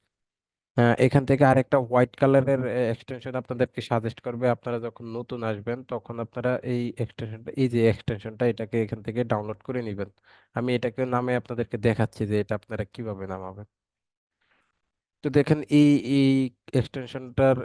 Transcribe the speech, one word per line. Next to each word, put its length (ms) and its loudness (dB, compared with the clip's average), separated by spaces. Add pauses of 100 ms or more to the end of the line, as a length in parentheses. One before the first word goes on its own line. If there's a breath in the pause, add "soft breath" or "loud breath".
(760)
আহ, 220 6
এখান 280 4
থেকে 180 4
আরেকটা 340 4
হোয়াইট 380 2
কালারের, 440 4
আহ, 320 -2
এক্সটেনশন 420 -10
আপনাদেরকে 460 -4
সাজেস্ট 400 -4
করবে। 280 -4
আপনারা 320 -4
যখন 260 -12
নতুন 360 -10
আসবেন 420 -6
তখন 340 -10
আপনারা 400 -4
এই 400 -6
এক্সটেনশনটা, 580 -10
এই 120 2
যে 200 2
এক্সটেনশনটা 580 -4
এটাকে 360 -2
এখান 200 -8
থেকে 220 -4
ডাউনলোড 380 -4
করে 200 -8
নিবেন। 260 -8 (460 soft breath)
আমি 200 -2
এটাকে 320 -2
নামে 300 0
আপনাদেরকে 420 -6
দেখাচ্ছি 480 0
যে 140 0
এটা 140 -4
আপনারা 300 -8
কিভাবে 420 -12
নামাবেন। 380 -12 (1600)
তো 80 -4
দেখেন 320 2
এই, 420 6
এই 460 2 (220)
এক্সটেনশনটার 920 0